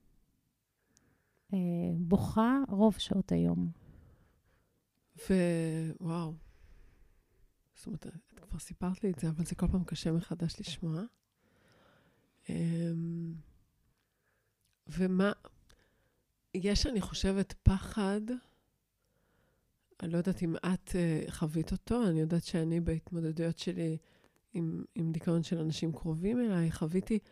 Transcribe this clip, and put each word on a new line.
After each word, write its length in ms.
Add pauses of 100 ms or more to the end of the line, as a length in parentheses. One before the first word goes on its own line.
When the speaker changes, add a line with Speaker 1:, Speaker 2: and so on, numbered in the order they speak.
(1500)
Speaker 1:
אה, 40 (400)
בוכה 600 (120)
רוב 280
שעות 340
היום. 400 (1600)
Speaker 2:
ו-, 640 (100)
וואו. 320 (1400)
זאת 120
אומרת, 200
את 320
כבר 200
סיפרת 440
לי 80
את 80
זה, 100
אבל 160
זה 100
כל 160
פעם 120
קשה 280
מחדש 480
לשמוע. 420 (1500)
אמ, 840 (1500)
ומה, 440 (1200)
יש, 340
אני 140
חושבת, 520 (100)
פחד, 580 (1800)
אני 80
לא 60
יודעת 260
אם 120
את, 400
אה, 340
חווית 420
אותו, 360
אני 120
יודעת 240
שאני 380
בהתמודדויות 760
שלי 400 (560)
עם, 300 (120)
עם 160
דיכאון 320
של 140
אנשים 340
קרובים 480
אליי, 320
חוויתי... 480 (120)